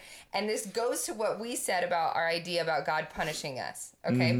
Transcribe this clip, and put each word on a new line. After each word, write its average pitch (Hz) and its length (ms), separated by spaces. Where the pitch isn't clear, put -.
And 202 140
this 214 200
goes 240 380
to 233 100
what 208 240
we 240 160
said 180 280
about 170 320
our 165 120
idea 170 340
about 156 240
God 156 260
punishing 156 480
us, - 360
okay? 120 340